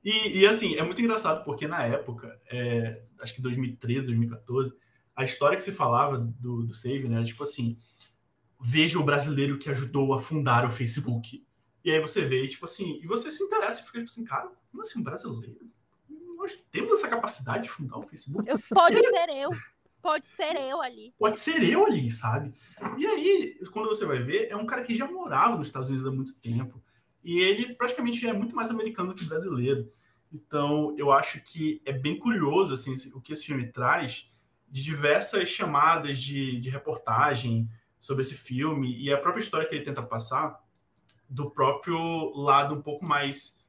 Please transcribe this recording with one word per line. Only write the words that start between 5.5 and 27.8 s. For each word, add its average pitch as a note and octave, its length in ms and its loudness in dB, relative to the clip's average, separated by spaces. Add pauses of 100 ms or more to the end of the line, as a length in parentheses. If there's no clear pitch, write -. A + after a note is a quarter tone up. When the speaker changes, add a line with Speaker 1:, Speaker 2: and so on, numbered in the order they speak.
Speaker 1:
que F#3 60 -4
se G3+ 100 -4
falava C3 460 2
do, A#2 440 -4
do A#2 120 -4
Save, C3 340 -4
né, A2+ 160 0
tipo A2+ 180 -6
assim, A#2+ 340 0 (840)
"Veja D#3 380 4
o D3 60 4
brasileiro C#3 540 2
que - 120 -8
ajudou C3+ 440 0
a A2 60 0
fundar B2 440 2
o A#2+ 60 0
Facebook." A#2 760 -2 (400)
E E3 60 2
aí D#3 100 6
você D#3 240 0
vê, C3 220 0
tipo - 180 -12
assim, E3+ 380 -6
e E3 40 -14
você A#3 260 -2
se - 100 -4
interessa G4 380 0
e - 60 -18
fica - 120 -12
tipo A#3 120 -8
assim, A#3 140 -10
"Cara, F4+ 260 -6 (200)
como G4+ 120 -14
assim - 180 -6
um - 20 -2
brasileiro? - 560 -8 (800)
Nós F4+ 180 -6 (160)
temos - 220 0
essa - 160 2
capacidade G#3+ 560 -4
de - 60 -12
fundar - 280 -10
o - 60 -10
Facebook?" F#3 440 -8
Speaker 2:
Eu, C#4+ 100 0 (140)
pode F4+ 240 8
Speaker 1:
E A#4+ 140 8
Speaker 2:
ser F4 200 2
eu. C#4 200 -4 (500)
Pode - 260 -2
ser E4 300 -4
eu C#4 240 -4
ali. A#3+ 380 -10
Speaker 1:
Pode G#3+ 200 4
ser D#4+ 300 4
eu G4+ 160 6
ali, C3+ 280 2
sabe? B2 400 -2 (440)
E C#4+ 80 -2
aí, F#4 540 2 (140)
quando A3 160 -2
você G#3+ 180 0
vai C3+ 160 0
ver, F3 260 0
é G#3 80 -6
um A3 80 -4
cara B3 200 -4
que A#3 100 -2
já C#4 160 -2
morava C#4 460 2
nos D3 100 -4
Estados C3 220 -6
Unidos C3 180 -2
há C3 60 -2
muito C3 240 -6
tempo. A#2 440 -4 (440)
E E3+ 160 0
ele A3 340 2
praticamente A#3+ 520 -2